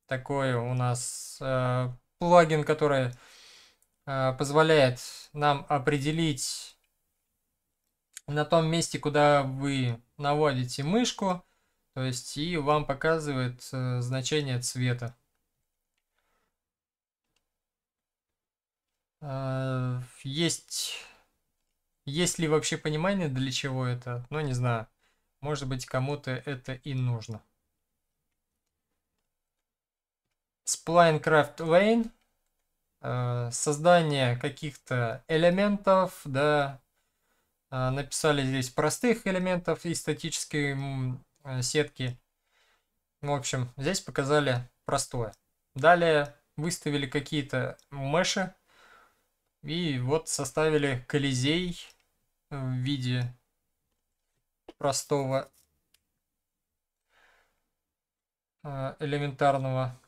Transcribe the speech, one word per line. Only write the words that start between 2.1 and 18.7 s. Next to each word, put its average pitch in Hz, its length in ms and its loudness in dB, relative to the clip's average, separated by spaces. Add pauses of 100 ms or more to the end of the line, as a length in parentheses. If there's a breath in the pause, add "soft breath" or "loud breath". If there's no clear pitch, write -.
плагин, 170 460 8
который, 143 480 2 (920 loud breath)
э, 135 320 0
позволяет 143 600 6 (320)
нам 147 360 2
определить 147 1080 -2 (1500)
на 147 160 -2
том 160 220 2
месте, 160 320 -2
куда 147 440 4
вы 131 580 -2 (160)
наводите 143 680 0
мышку, 190 600 0 (500)
то 131 80 -6
есть 127 340 -6
и 165 200 -4
вам 147 300 2
показывает, 139 840 -2
э, 127 280 -2
значение 131 640 -2
цвета. 123 540 -4 (4000)